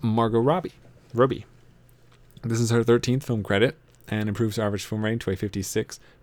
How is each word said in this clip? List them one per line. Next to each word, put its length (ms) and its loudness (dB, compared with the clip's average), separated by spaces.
Margot 380 2
Robbie. 320 0
Robbie. 320 2
This 180 0
is 100 2
her 140 4
thirteenth 400 2
film 180 -2
credit 360 2
and 220 -2
improves 280 -2
her 80 0
average 200 -2
film 180 -6
rating 180 0
to 100 -4
a 60 -2
fifty-six 640 -4